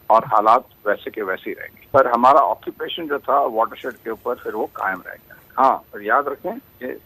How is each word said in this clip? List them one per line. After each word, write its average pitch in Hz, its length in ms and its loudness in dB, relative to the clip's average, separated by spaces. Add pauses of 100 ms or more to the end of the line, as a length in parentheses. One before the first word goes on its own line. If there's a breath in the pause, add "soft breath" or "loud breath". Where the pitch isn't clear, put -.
(100)
और 110 160 6
हालात 110 380 4 (220)
वैसे 101 240 -4
के 110 120 -8
वैसे 95 280 -6
ही 90 40 -10
रह - 120 -16
गए। - 280 -20
पर 135 120 6
हमारा 127 340 6
occupation 151 680 -6
जो 143 100 -4
था 139 280 0
वाटरशेड 113 460 -4
के 113 180 -12
ऊपर 123 240 -6
फिर 117 180 -10
वो 107 140 -6
कायम 95 400 -8
रह - 80 -18
गया। - 480 -8
हाँ, 127 140 4
पर 104 300 -14
याद 131 220 0
रखें 202 300 -10
कि - 280 -18 (180)